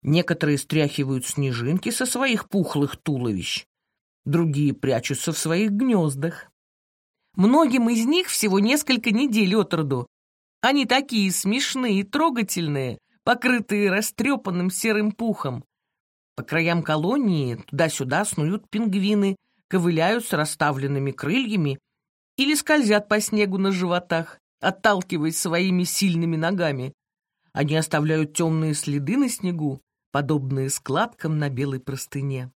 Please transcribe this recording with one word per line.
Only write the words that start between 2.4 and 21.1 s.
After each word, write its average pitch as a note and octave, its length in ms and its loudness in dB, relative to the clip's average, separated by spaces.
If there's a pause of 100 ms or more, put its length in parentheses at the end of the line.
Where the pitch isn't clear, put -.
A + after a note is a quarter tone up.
пухлых D3 480 -2
туловищ, B2 720 -4 (580)
другие D3 480 2
прячутся C3+ 600 -2
в D#3 60 -6
своих F#3 320 0
гнёздах. E3+ 800 0 (880)
Многим A#3+ 540 4
из A3+ 160 2
них F4 220 2
всего G3 300 0
несколько A#3+ 520 2
недель G#3+ 460 2
от G3+ 180 0
роду. C#3 320 -2 (560)
Они C4+ 240 2
такие A#3+ 440 2
смешные A3 680 0
и G3+ 40 -4
трогательные, F#3+ 920 -2 (240)
покрытые B3 680 2
растрёпанным G3 800 -2
серым G#3+ 420 0
пухом. E3+ 520 -4 (720)
По - 80 -10
краям E3 400 0
колонии D#3 720 0 (120)
туда-сюда D3+ 560 0
снуют E3+ 440 -2
пингвины, G3+ 680 0 (320)
ковыляют F3+ 580 2
с - 60 -4
расставленными C#3 800 -2